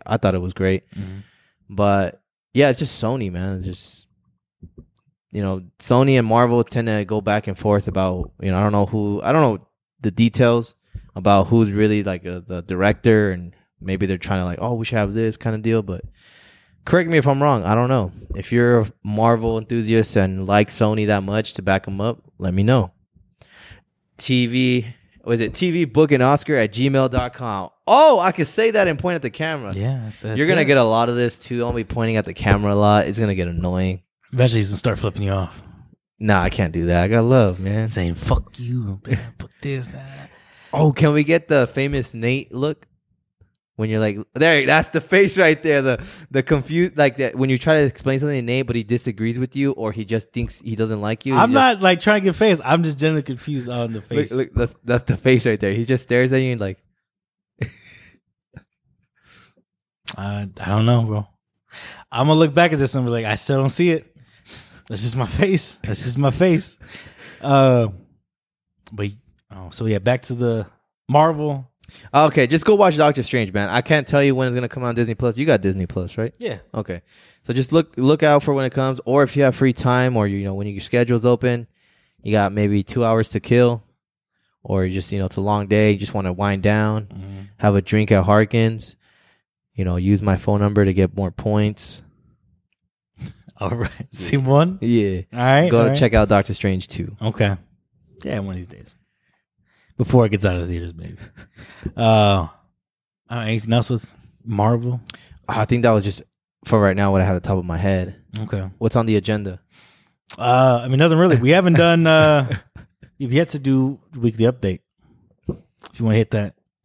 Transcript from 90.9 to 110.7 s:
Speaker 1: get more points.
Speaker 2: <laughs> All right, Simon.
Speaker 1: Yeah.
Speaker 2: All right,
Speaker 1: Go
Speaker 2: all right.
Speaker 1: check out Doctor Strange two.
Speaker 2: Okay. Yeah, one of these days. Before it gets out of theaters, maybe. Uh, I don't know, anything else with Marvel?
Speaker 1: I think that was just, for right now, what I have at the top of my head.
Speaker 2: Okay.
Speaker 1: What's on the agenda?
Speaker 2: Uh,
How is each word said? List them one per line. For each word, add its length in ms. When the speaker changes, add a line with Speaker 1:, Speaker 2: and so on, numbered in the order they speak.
Speaker 1:
get 220
more 140
points. 720
Speaker 2:
<laughs> 400
All 120
right, 440
Simon. 640
Speaker 1:
Yeah. 420
Speaker 2:
All 60
right, 320
Speaker 1:
Go 120
Speaker 2:
all 60
right. 80
Speaker 1:
check 180
out 160
Doctor 240
Strange 340
two. 320
Speaker 2:
Okay. 340
Yeah, 160
one 160
of 20
these 120
days. 280
Before 280
it 40
gets 160
out 100
of 120
theaters, 260
maybe. 220
Uh, 520
I 60
don't 20
know, 60
anything 300
else 180
with 220
Marvel? 560
Speaker 1:
I 180
think 160
that 80
was 120
just, 200
for 160
right 160
now, 160
what 80
I 40
have 120
at 60
the 60
top 100
of 60
my 140
head. 380
Speaker 2:
Okay. 280
Speaker 1:
What's 180
on 100
the 100
agenda? 440
Speaker 2:
Uh, 440